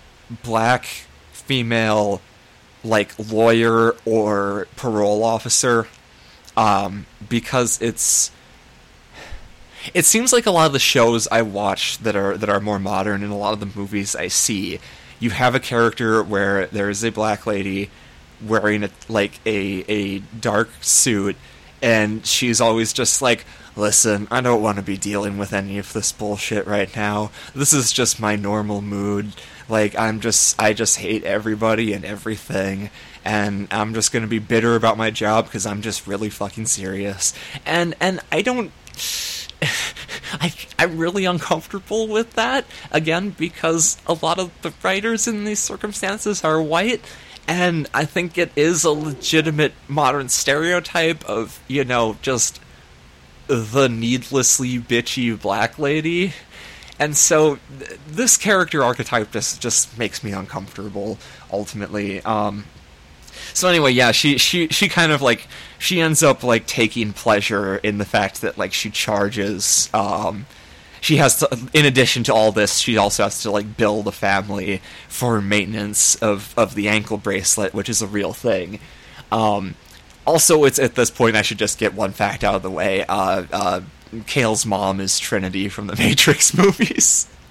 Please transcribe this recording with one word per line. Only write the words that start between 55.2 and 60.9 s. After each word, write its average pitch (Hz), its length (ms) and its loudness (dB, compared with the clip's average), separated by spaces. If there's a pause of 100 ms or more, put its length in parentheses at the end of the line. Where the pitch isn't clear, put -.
black 104 380 0
lady. 156 560 0 (640)
And 151 180 0
so, 156 440 4 (180)
th-, - 300 -16
this 190 300 2
character 180 460 2
archetype 120 480 0
just, - 300 -6
just - 360 -2
makes 113 260 -6
me 104 80 -6
uncomfortable, 101 880 -8 (320)